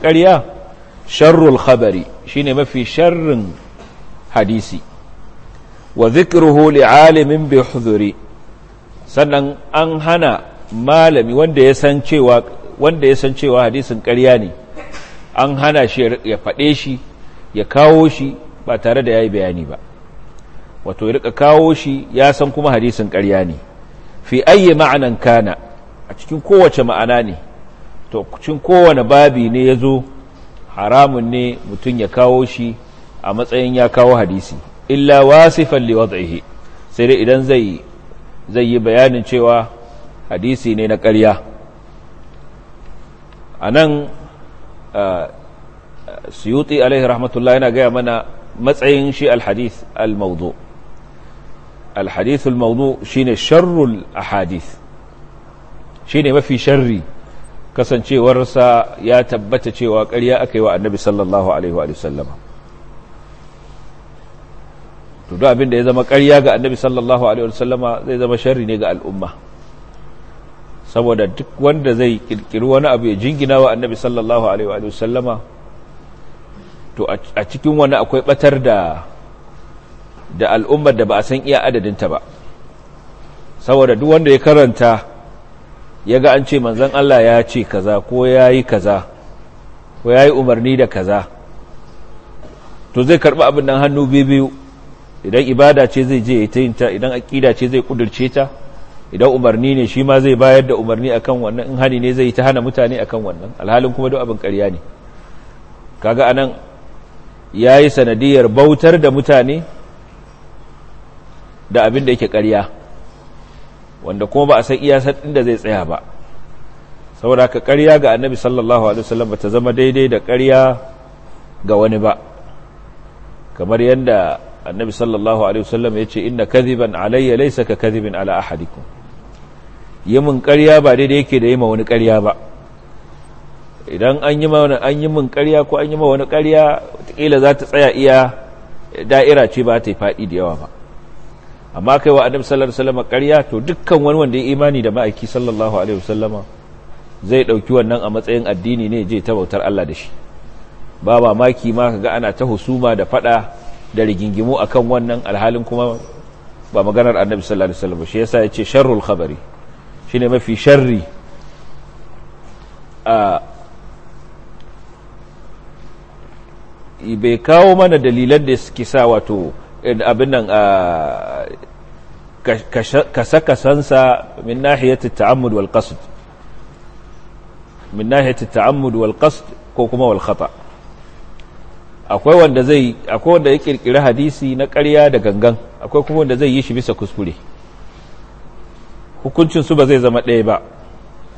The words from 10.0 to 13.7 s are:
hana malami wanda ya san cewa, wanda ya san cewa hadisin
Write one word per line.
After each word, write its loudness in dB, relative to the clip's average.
hana 0
malami 4
wanda 2
ya 6
san 2
cewa, 4
wanda 2
ya 6
san -2
cewa 0
hadisin -4